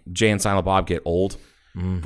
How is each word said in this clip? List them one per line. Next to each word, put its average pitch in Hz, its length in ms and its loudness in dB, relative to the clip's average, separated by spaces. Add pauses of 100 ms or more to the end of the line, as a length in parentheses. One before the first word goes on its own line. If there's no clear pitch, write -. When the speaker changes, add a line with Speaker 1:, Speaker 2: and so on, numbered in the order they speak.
(120)
Speaker 1:
Jay 110 160 2
and 101 120 2
Silent 98 260 0
Bob 95 200 2
Get 85 200 -2
Old, 92 320 0 (360)
Speaker 2:
Mm. 90 320 -4